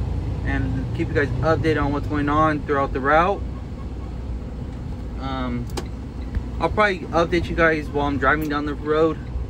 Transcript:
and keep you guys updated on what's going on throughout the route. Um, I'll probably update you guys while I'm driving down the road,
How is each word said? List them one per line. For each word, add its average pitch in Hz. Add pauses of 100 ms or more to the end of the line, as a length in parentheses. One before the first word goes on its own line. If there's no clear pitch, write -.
(440)
and 135 (100)
keep 165
you -
guys 143 (120)
updated 160
on 143
what's 139
going 143
on 151
throughout 139
the 143
route. 165 (1800)
Um, 127 (960)
I'll 165
probably 202
update 165
you 165
guys 160
while 143
I'm 139
driving 147
down 147
the 147
road, 156 (340)